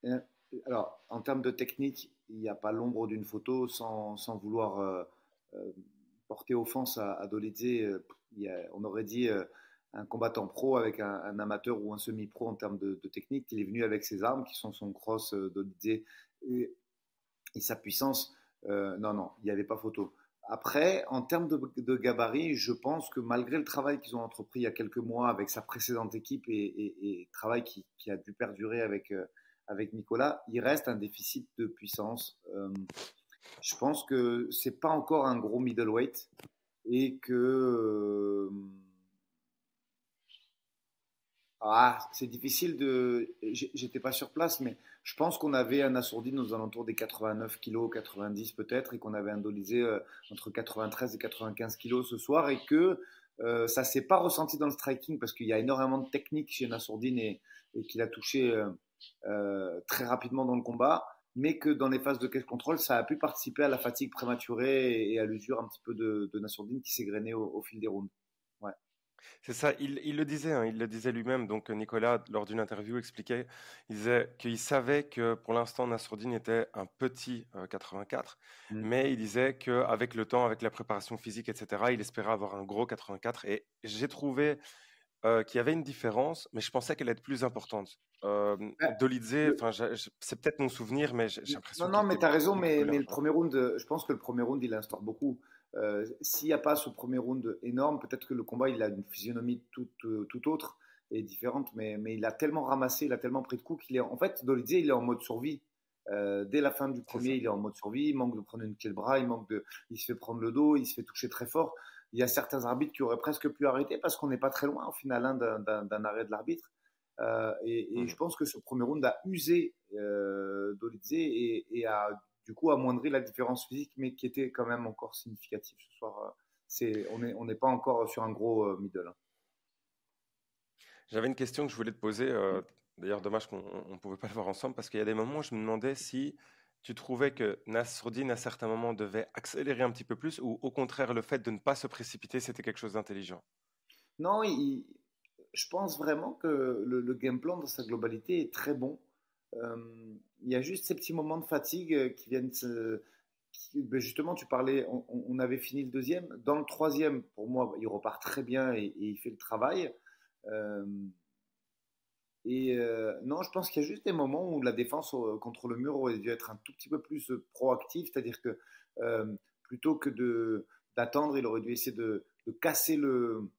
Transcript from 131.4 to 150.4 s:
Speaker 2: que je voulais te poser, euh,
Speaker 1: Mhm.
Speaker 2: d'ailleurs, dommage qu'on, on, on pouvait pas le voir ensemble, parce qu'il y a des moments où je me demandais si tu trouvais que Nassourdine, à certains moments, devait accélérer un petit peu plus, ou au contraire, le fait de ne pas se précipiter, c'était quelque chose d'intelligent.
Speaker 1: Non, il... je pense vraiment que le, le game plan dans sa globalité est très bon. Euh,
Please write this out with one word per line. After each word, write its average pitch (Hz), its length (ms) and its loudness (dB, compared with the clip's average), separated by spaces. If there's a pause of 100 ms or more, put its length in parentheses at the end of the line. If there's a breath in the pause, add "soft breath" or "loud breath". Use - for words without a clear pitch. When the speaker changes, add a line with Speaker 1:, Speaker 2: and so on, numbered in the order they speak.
Speaker 2:
que 127 60 -4
je - 40 -12
voulais 110 160 -2
te - 60 -14
poser, 110 320 0
euh, 98 300 2
Speaker 1:
Mhm. - 40 -10 (340)
Speaker 2:
d'ailleurs, 98 220 -2
dommage 104 280 -2
qu'on, 98 100 -8
on, 95 340 -10
on 92 60 -14
pouvait 95 180 -8
pas 107 120 -10
le 98 60 -10
voir 101 140 -2
ensemble, 127 260 -4
parce - 140 -10
qu'il 110 100 -4
y 107 40 2
a 101 40 2
des 110 80 2
moments 123 260 0
où - 20 -4
je 127 120 -6
me 107 60 -2
demandais 110 340 0
si 135 420 -6 (460 soft breath)
tu 123 120 -10
trouvais 135 400 0
que 107 320 0
Nassourdine, 120 640 -2
à 117 60 2
certains 117 320 -6
moments, 113 260 0
devait 104 400 -4
accélérer 135 480 -2
un 123 80 4
petit 120 140 -10
peu 117 120 -4
plus, 160 220 -6
ou 123 240 -4
au 131 80 -2
contraire, 123 420 0
le 117 80 2
fait 127 200 -2
de 107 100 -4
ne 104 80 -4
pas 139 160 2
se 139 120 -6
précipiter, - 540 -6
c'était - 220 -8
quelque 110 160 -4
chose 107 160 -8
d'intelligent. 98 480 -6 (760 soft breath)
Speaker 1:
Non, 196 260 2
il... 139 420 0 (640)
je - 160 -4
pense 175 300 -2
vraiment 151 360 0
que - 120 -4
le, 127 540 2
le 123 140 0
game 127 260 0
plan 170 180 -2
dans 151 80 -8
sa - 160 -6
globalité 113 580 -2
est - 140 -4
très - 180 -2
bon. 131 280 -2 (540)
Euh, 117 220 -6 (680)